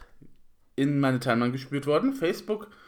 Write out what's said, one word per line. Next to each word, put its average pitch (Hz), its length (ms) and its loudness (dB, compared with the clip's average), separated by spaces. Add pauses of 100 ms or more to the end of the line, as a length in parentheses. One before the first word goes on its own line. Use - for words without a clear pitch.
(760)
in 139 240 2
meine 131 180 2
Timeline 120 320 2
gespült 131 340 -6
worden. 175 280 2
Facebook 214 560 -4 (180)